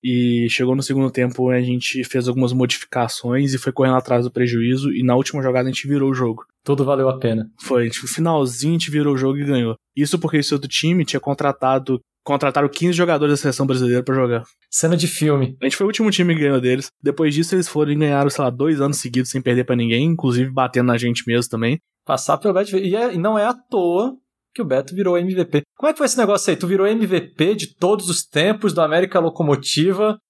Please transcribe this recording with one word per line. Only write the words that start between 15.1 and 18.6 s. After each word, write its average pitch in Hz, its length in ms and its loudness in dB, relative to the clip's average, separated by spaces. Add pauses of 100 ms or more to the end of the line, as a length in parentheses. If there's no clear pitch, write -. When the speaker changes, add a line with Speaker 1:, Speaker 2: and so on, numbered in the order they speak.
Speaker 1:
A 131 40 -4
gente 135 120 -2
foi 196 80 0
o - 20 2
último 214 240 2
time 175 220 2
que 156 80 0
ganhou 139 180 2
deles. 127 280 0 (140)
Depois 143 320 0
disso, 165 220 0
eles 180 120 0
foram 151 240 0
e 147 40 2
ganharam, 143 340 2
sei 143 140 -2
lá, 127 60 2
dois 139 320 -2